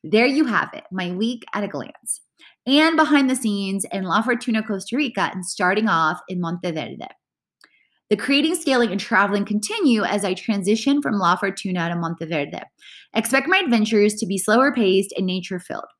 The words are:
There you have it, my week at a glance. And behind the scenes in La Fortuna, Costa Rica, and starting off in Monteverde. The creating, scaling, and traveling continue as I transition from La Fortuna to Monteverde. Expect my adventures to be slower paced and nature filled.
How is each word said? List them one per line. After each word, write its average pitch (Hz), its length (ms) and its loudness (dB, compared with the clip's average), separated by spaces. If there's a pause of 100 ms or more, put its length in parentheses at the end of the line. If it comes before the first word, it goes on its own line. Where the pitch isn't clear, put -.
There 214 240 4
you 277 200 2
have 196 280 -2
it, - 160 -16
my 185 220 -4
week 226 320 -4 (100)
at 208 100 -2
a 196 40 -6
glance. - 520 -10 (460)
And 311 300 4
behind 277 340 4
the 254 60 2
scenes 196 560 -2
in 196 100 -4
La 185 200 0
Fortuna, 233 420 -2
Costa 208 320 -6
Rica, 214 360 -2
and 185 140 -8
starting 202 420 0
off 160 400 2
in 180 120 -6
Monteverde. 170 680 -6 (1040)
The 214 60 4
creating, 294 400 0
scaling, 240 340 0
and 190 100 -4
traveling 202 460 0
continue 226 560 2
as 196 240 -2
I 185 80 0
transition 220 680 0
from 233 140 -2
La 185 220 2
Fortuna 185 520 -4
to 170 80 -4
Monteverde. 165 640 -4 (540)
Expect 262 340 0
my 370 100 4
adventures 214 580 4
to 220 100 -4
be 190 100 -4
slower 240 360 2
paced 196 440 2
and 190 80 -2
nature 185 340 -4
filled. - 280 -12 (140)